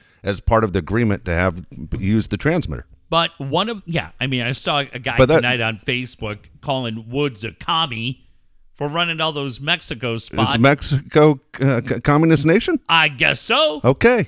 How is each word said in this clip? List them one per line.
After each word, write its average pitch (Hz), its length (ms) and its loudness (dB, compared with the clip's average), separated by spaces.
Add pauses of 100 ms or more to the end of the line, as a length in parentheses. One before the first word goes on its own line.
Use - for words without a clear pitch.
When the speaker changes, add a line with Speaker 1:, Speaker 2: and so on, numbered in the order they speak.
(220)
Speaker 1:
as 101 160 -4
part 110 240 2
of 95 120 0
the 98 60 0
agreement 101 440 -2
to 87 100 -4
have 90 300 -2 (340)
use 104 300 0
the 104 80 -4
transmitter. 139 480 -4 (240)
Speaker 2:
But 165 300 0
one 160 320 -2
of, 208 160 -12
yeah, 139 240 -6 (100)
I 127 60 -2
mean, 131 160 -2
I 123 100 -4
saw 147 280 -2
a 123 180 -8
guy 123 180 -6
Speaker 1:
But 131 140 6
that 160 60 6
Speaker 2:
tonight 123 260 0
on 110 160 -4
Facebook 120 600 -8 (200)
calling 117 480 -6
Woods 127 340 -4
a 113 100 -8
commie 135 760 -6 (460)
for 143 120 -6
running 165 340 -4
all 160 120 -2
those 139 280 -8
Mexico 139 540 -6
Speaker 1:
Is 113 100 -6
Speaker 2:
spots. 127 340 0
Speaker 1:
Mexico, 143 800 4 (180)
uh, 135 300 2
c-, 117 140 -4
communist 151 420 4
nation? 226 420 2
Speaker 2:
I 160 220 4
guess 143 320 0
so. 302 420 0
Speaker 1:
Okay. 226 460 4